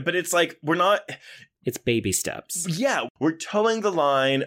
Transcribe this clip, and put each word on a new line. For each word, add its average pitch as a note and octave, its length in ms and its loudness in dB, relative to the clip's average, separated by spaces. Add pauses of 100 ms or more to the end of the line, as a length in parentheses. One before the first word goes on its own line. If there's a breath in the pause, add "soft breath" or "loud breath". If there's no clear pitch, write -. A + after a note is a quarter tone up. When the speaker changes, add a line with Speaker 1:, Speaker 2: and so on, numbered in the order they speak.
Speaker 1:
but E3+ 100 -2
it's F3+ 180 -2
like, F3 300 2
we're D#3 120 0
not F#3 340 2 (560 loud breath)
Speaker 2:
It's - 140 -4
baby A2 340 0
steps. - 540 -6 (120)
Speaker 1:
Yeah, A3 260 0 (140)
we're D#3+ 180 0
toeing A3 440 0
the G3+ 120 0
line C3+ 540 2